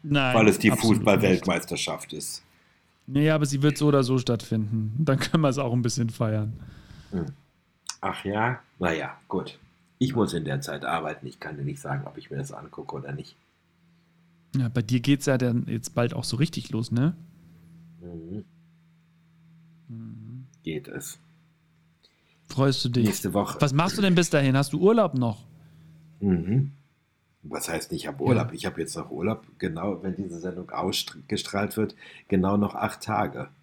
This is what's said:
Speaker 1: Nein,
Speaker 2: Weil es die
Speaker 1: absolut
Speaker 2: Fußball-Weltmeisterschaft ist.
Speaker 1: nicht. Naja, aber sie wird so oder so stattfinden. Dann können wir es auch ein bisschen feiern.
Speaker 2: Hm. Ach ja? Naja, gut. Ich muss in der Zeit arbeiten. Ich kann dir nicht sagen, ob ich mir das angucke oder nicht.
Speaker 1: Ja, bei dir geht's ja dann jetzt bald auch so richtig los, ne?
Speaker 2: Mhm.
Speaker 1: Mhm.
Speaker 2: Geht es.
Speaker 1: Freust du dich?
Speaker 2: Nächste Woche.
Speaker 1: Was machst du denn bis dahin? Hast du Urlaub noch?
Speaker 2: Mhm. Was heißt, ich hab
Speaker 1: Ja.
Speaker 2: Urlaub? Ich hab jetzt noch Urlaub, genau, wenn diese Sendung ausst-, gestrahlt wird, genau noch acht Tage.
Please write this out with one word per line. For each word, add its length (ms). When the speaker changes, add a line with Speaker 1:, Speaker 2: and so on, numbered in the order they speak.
Speaker 1:
Nein, 340
Speaker 2:
Weil 120
es 120
die 120
Speaker 1:
absolut 260
Speaker 2:
Fußball-Weltmeisterschaft 1160
ist. 280
Speaker 1:
nicht. 100
Naja, 180
aber 100
sie 160
wird 160
so 100
oder 160
so 140
stattfinden. 800
Dann 220
können 240
wir 60
es 100
auch 140
ein 100
bisschen 260
feiern. 440
Speaker 2:
Hm. 140
Ach 240
ja? 340
Naja, 360
gut. 320
Ich 160
muss 180
in 120
der 160
Zeit 240
arbeiten. 420
Ich 120
kann 180
dir 60
nicht 180
sagen, 240
ob 120
ich 140
mir 60
das 160
angucke 420
oder 160
nicht. 240
Speaker 1:
Ja, 120
bei 120
dir 180
geht's 280
ja 100
dann 300
jetzt 280
bald 180
auch 100
so 140
richtig 340
los, 200
ne? 240
Speaker 2:
Mhm. 440
Speaker 1:
Mhm. 600
Speaker 2:
Geht 240
es. 320
Speaker 1:
Freust 360
du 60
dich? 160
Speaker 2:
Nächste 280
Woche. 280
Speaker 1:
Was 120
machst 240
du 40
denn 140
bis 160
dahin? 260
Hast 160
du 60
Urlaub 340
noch? 320
Speaker 2:
Mhm. 520
Was 260
heißt, 240
ich 140
hab 120
Speaker 1:
Ja. 60
Speaker 2:
Urlaub? 280
Ich 120
hab 140
jetzt 180
noch 140
Urlaub, 340
genau, 440
wenn 120
diese 240
Sendung 320
ausst-, 460
gestrahlt 500
wird, 180
genau 300
noch 180
acht 260
Tage. 480